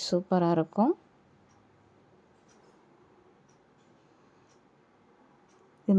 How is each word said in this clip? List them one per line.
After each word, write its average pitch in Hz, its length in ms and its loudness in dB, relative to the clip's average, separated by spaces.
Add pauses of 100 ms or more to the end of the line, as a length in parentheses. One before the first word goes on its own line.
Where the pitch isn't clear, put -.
சூப்பரா 180 500 0
இருக்கும். 202 380 0 (4000)
இது 196 140 2